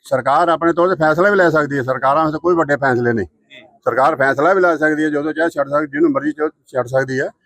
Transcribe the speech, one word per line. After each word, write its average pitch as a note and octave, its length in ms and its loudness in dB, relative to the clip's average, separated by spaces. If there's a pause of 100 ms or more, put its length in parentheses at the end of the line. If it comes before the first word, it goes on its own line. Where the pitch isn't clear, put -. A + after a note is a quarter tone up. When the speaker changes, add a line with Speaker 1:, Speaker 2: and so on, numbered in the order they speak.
Speaker 1:
ਸਰਕਾਰ C#3 460 2
ਆਪਣੇ E3 240 2
ਤੌਰ E3+ 160 2
ਤੇ F#3+ 60 0
ਫੈਸਲਾ D#3+ 360 2
ਵੀ G#3 60 2
ਲੈ F3+ 140 4
ਸਕਦੀ D3 260 0
ਹੈ, C3+ 60 -2
ਸਰਕਾਰਾਂ C3+ 420 0
ਵਾਸਤੇ D#3 140 -4
ਕੋਈ F3 160 0
ਵੱਡੇ D3 220 0
ਫੈਸਲੇ B2 360 0
ਨਹੀਂ। G#2 140 -4
Speaker 2:
ਜੀ। - 400 -20 (180)
Speaker 1:
ਸਰਕਾਰ C3 320 0
ਫੈਸਲਾ C3+ 360 0
ਵੀ F#3+ 80 0
ਲੈ F3 160 2
ਸਕਦੀ D#3 280 -2
ਹੈ, D#3 40 -2
ਜਦੋਂ D3 240 -4
ਚਾਹੇ D#3+ 180 -4
ਛੱਡ C#3+ 180 -6
ਸਕਦੀ, D3 180 -4
ਜਿਹਨੂੰ E3+ 240 0
ਮਰਜ਼ੀ C#3 220 -4
ਚ-, D#3 200 -4 (140)
ਛੱਡ B2 200 -6
ਸਕਦੀ C3 340 -4
ਹੈ, E3+ 80 -6 (180)